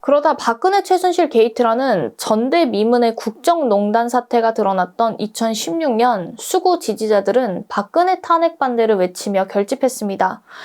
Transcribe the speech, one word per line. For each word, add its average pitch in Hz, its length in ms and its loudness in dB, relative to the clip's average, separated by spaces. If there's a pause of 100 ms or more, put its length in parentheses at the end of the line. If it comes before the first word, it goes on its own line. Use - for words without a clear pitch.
그러다 294 340 2
박근혜 370 480 0
최순실 359 460 2
게이트라는 226 880 2
전대미문의 233 960 2
국정농단 226 920 0
사태가 240 440 0
드러났던 202 640 -2
이천십육 226 760 -4
년 220 440 0
수구 359 420 0
지지자들은 208 880 0
박근혜 359 500 0
탄핵 339 400 0
반대를 233 380 0
외치며 190 500 -2
결집했습니다. 202 920 -2 (240)